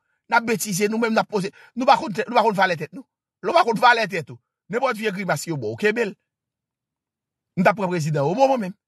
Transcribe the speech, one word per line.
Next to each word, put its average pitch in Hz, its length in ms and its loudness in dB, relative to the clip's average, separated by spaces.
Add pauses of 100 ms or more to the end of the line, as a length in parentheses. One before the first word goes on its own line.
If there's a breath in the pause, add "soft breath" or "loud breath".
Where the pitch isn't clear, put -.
(300)
n 226 80 2
ap 226 80 0
betize 208 420 -2
nou 220 120 -2
menm. 220 160 0
N 196 60 2
ap - 80 -6
poze 190 220 -4 (220 loud breath)
nou, 254 140 0
pa 254 100 6
konn 220 580 0
fè 190 100 4
alè 170 120 -2
tèt 156 180 -12
nou. 269 100 -18 (360)
Lopakout 233 360 2
pou 247 60 2
fa 240 100 8
alè 226 160 0
tètou. 143 280 -8 (320)
Nè 226 100 -4
bòt 254 180 -2
vye 214 160 -2
grimasyo 165 460 -4
bò. 110 140 -6
Ok 208 220 0
bel. 226 160 -2 (1400)
Nè 180 100 0
tapwè 202 220 2
prezidant. 151 400 0
O 185 80 0
mò 269 140 4
mò 262 100 0
mèm. 185 140 -6 (140)